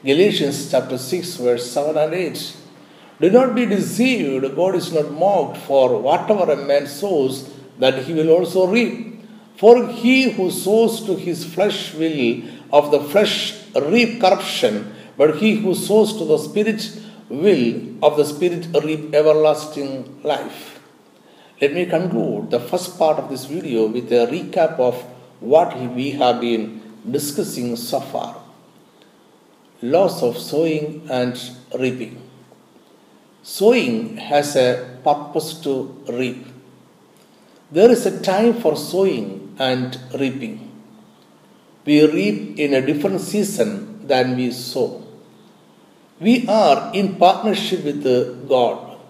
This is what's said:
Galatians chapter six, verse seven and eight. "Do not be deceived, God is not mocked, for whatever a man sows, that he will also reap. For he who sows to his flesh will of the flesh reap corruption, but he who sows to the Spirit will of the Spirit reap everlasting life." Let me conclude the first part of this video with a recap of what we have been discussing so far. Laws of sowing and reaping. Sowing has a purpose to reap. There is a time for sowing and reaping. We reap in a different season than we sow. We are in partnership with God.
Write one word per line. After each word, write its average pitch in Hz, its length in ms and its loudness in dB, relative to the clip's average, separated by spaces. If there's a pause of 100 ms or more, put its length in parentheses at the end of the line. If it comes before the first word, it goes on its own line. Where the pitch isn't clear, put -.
Galatians 147 640 2
chapter 127 280 -2
six, - 380 -6
verse 123 340 0
seven 151 260 -2
and 156 180 0
eight. 170 380 -6 (680)
"Do 175 120 4
not 247 240 6
be 247 100 0
deceived, 185 880 0
God 185 220 0
is 165 160 -4
not 147 180 0
mocked, 160 460 0
for 127 400 2
whatever 160 560 2
a 139 40 2
man 139 300 0
sows, 139 580 -2 (340)
that 131 240 0
he 147 100 -8
will 160 160 0
also 180 380 4
reap. - 560 -2 (340)
For 226 300 8
he 262 460 2
who 185 180 -2
sows 214 560 2
to 185 100 -2
his 165 300 -6
flesh - 480 -2
will 143 480 0 (280)
of 147 200 4
the 143 100 4
flesh - 540 0 (200)
reap 180 460 2
corruption, 107 720 0 (240)
but 151 200 4
he 214 180 2
who 180 200 0
sows 208 440 2
to 165 80 -4
the 156 100 2
Spirit 208 540 -4 (400)
will 127 500 2 (220)
of 147 160 4
the 143 80 4
Spirit 170 420 -4 (160)
reap 151 300 -6
everlasting 151 1080 0
life." 131 560 -6 (840)
Let 143 120 2
me 175 140 -2
conclude 113 640 -2
the 120 100 0
first - 380 -8
part 156 200 2
of - 120 -10
this 131 160 -10
video 135 400 -2
with 113 260 -4
a 117 140 4
recap 156 520 -2
of 123 240 0 (380)
what 156 340 2 (200)
we 135 160 -4
have 120 320 0
been 110 400 -4 (280)
discussing 143 680 -4
so 123 240 -6
far. - 360 -10 (1400)
Laws 165 420 2
of 120 140 0
sowing 151 720 -4
and 123 260 -2 (440)
reaping. 127 400 -4 (1200)
Sowing 170 760 0
has 143 400 0
a 123 280 2 (200)
purpose 151 500 -2 (100)
to 135 300 -4 (140)
reap. 127 380 -6 (1200)
There 190 200 8
is - 140 4
a 190 160 -4
time 208 340 2
for 151 220 0
sowing 147 840 -4
and 127 400 -2 (200)
reaping. 123 520 -6 (1120)
We 147 200 6
reap 190 540 0
in 139 160 0
a 131 60 4
different 147 400 -2
season - 840 -2
than 127 320 0
we 123 140 -2
sow. - 520 -6 (1160)
We 233 300 2
are 185 440 4
in 190 240 -2
partnership 185 680 2
with 127 640 -2
God. 120 480 0 (140)